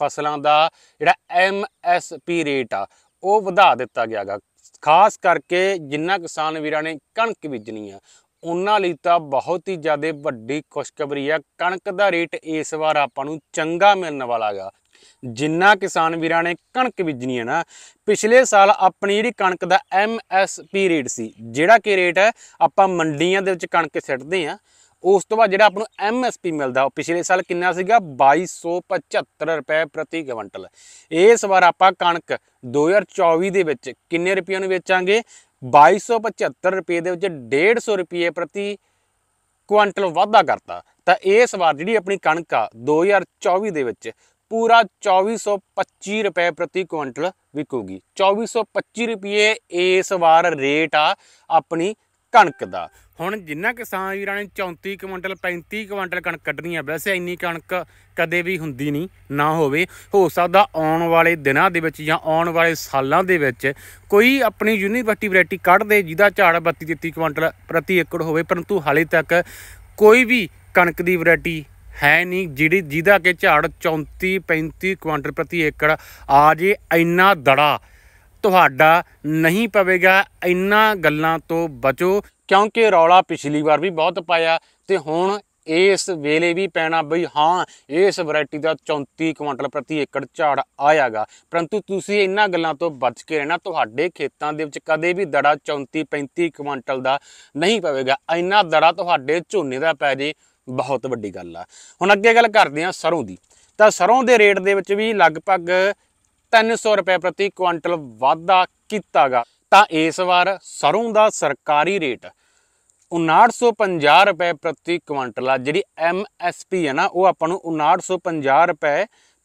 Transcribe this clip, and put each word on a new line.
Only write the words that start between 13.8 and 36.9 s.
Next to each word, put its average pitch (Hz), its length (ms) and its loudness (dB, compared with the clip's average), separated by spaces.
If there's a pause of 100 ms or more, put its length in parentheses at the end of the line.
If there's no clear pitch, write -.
ਮਿਲਣ 156 280 -8
ਵਾਲਾ 113 300 -4
ਗਾ। 98 180 -10 (540)
ਜਿੰਨਾ 156 500 2
ਕਿਸਾਨ 170 420 -2
ਵੀਰਾਂ 165 260 -2
ਨੇ 170 120 -2
ਕਣਕ 247 480 -4
ਬੀਜਣੀ 127 360 -4
ਆ 113 60 -6
ਨਾ, 156 200 -4 (420)
ਪਿਛਲੇ 220 380 4
ਸਾਲ 202 260 6
ਆਪਣੀ 196 440 0
ਜਿਹੜੀ 220 220 -2
ਕਣਕ 185 280 -2
ਦਾ 180 140 2 (140)
ਐਮ 214 260 0 (120)
ਐਸ 185 300 -2 (120)
ਪੀ 196 160 0
ਰੇਟ 147 200 0
ਸੀ, 110 320 -10
ਜਿਹੜਾ 147 380 2
ਕਿ 202 180 0
ਰੇਟ 180 220 0
ਹੈ 214 140 4 (280)
ਆਪਾਂ 190 280 2
ਮੰਡੀਆਂ 170 540 -2
ਦੇ 190 80 -2
ਵਿੱਚ 180 160 -6
ਕਣਕ 165 400 -2
ਸਿੱਟਦੇ 151 400 -4
ਆ, 175 120 -10 (440)
ਉਸ 185 220 2
ਤੋਂ 220 140 -4
ਬਾਅਦ 220 120 4
ਜਿਹੜਾ 196 140 4
ਆਪਾਂ 196 140 2
ਨੂੰ 214 80 -6 (120)
ਐਮ 233 260 -2
ਐਸ 226 180 -4
ਪੀ 175 100 -6
ਮਿਲਦਾ, 131 300 -2
ਉਹ 139 80 0
ਪਿਛਲੇ 170 320 -4
ਸਾਲ 185 200 -8
ਕਿੰਨਾ 180 300 -4
ਸੀਗਾ? 185 260 0
ਬਾਈ 151 480 2
ਸੌ 170 420 -6
ਪਚੱਤਰ 170 580 -6
ਰੁਪਏ 156 380 -2
ਪ੍ਰਤੀ 160 380 -8
ਕੁਇੰਟਲ। 101 460 -10 (440)
ਇਸ 214 320 4
ਵਾਰ 190 180 4
ਆਪਾਂ 185 300 6
ਕਣਕ 170 460 -2 (260)
ਦੋ 143 240 0
ਹਜ਼ਾਰ 196 160 2
ਚੌਵੀ 175 460 0
ਦੇ 185 120 0
ਵਿੱਚ 139 300 -4 (180)
ਕਿੰਨੇ 175 240 -2
ਰੁਪਈਆਂ 185 260 -4
ਨੂੰ 190 80 -6
ਵੇਚਾਂਗੇ? 185 540 0 (420)
ਬਾਈ 147 340 8
ਸੌ 233 200 -2
ਪਚੱਤਰ 190 540 -4
ਰੁਪਏ 180 280 -4